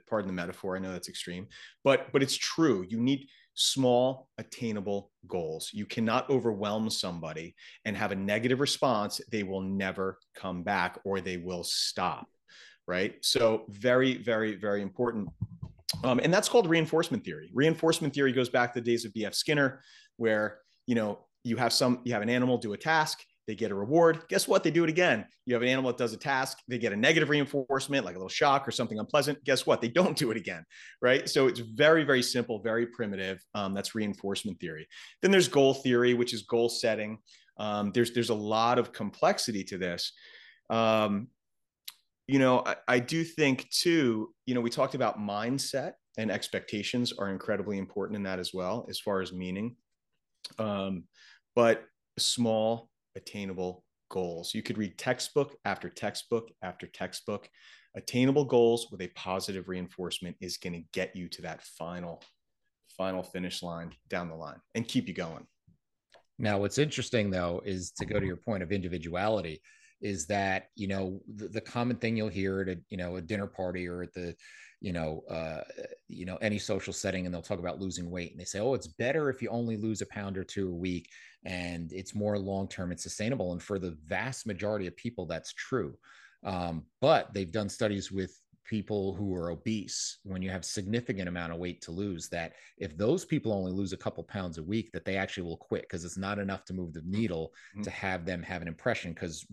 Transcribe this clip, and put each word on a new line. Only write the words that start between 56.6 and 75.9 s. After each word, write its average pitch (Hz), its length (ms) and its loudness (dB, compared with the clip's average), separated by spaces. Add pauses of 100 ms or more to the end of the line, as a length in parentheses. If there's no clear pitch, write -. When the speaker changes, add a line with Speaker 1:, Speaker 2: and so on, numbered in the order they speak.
Speaker 1:
after 92 240 -10
textbook. - 600 -8 (480)
Attainable 135 480 4
goals 117 460 4
with 92 120 -10
a 87 60 -6
positive 95 600 -6
reinforcement 90 720 -6
is 90 160 -8
gonna 85 260 -8 (100)
get 92 240 -4
you 90 120 -8
to - 140 -12
that 82 200 -10
final, 85 600 -10 (720)
final 92 280 -2
finish 92 380 -6
line 85 300 -8 (160)
down 87 200 -4
the 80 80 -10
line 78 240 -12 (140)
and 117 120 -2
keep - 220 0
you - 60 -8
going. 82 320 -8 (920)
Speaker 2:
Now, 107 200 0
what's 101 200 0
interesting, 123 520 0
though, 87 340 -2
is 92 280 -6
to - 140 -8
go 104 140 0
to 95 60 -2
your 90 100 -2
point 98 260 -4
of 85 100 -4
individuality, 87 880 -2 (400)
is 98 280 -4
that, 98 480 0
you 101 120 -4
know, 95 320 -2 (140)
the, 104 140 -10
the 104 120 -4
common 120 360 -2
thing 113 200 -2
you'll 107 120 0
hear 95 340 0
at 92 60 -2
a, 87 200 -6
you 104 80 -10
know, 90 200 -4
a 92 40 -6
dinner 98 260 -4
party 90 400 -6
or 87 160 -8
at 85 120 -12
the, 87 200 -6 (460)
you 92 140 -4
know, 80 340 -4
uh, 80 320 -6 (480)